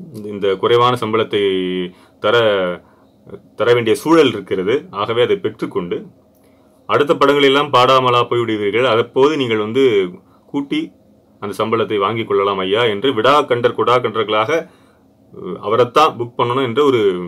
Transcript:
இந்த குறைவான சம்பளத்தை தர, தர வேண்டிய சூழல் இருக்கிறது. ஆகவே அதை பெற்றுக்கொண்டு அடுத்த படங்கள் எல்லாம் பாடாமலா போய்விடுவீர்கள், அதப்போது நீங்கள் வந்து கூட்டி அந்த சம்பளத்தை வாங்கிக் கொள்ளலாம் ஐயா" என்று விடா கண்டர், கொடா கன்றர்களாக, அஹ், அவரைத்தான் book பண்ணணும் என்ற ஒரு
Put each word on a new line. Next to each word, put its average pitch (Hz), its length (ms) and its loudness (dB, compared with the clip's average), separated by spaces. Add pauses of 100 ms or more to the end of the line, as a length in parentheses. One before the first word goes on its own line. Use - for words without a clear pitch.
(240)
இந்த 98 320 -2
குறைவான 120 400 2
சம்பளத்தை 110 460 -2 (800)
தர, 107 160 0 (1200)
தர 113 180 2
வேண்டிய 110 220 2
சூழல் 156 320 4
இருக்கிறது. 104 640 -2
ஆகவே 113 300 -2
அதை 123 140 2
பெற்றுக்கொண்டு 101 640 -6 (920)
அடுத்த 143 260 2
படங்கள் 139 280 4
எல்லாம் 139 300 2
பாடாமலா 127 500 4
போய்விடுவீர்கள், 113 640 0
அதப்போது 120 480 2
நீங்கள் 113 300 -2
வந்து 123 180 0 (640)
கூட்டி 143 340 -6 (600)
அந்த 101 160 -10
சம்பளத்தை 110 420 -2
வாங்கிக் 107 300 -2
கொள்ளலாம் 98 300 0
ஐயா" 98 260 0
என்று 113 300 -2
விடா 135 320 2
கண்டர், 120 300 0
கொடா 120 220 2
கன்றர்களாக, 110 540 -2 (800)
அஹ், 90 240 -12
அவரைத்தான் 123 600 2
book 117 200 -8
பண்ணணும் 123 260 -2
என்ற 120 200 0
ஒரு 131 180 2 (260)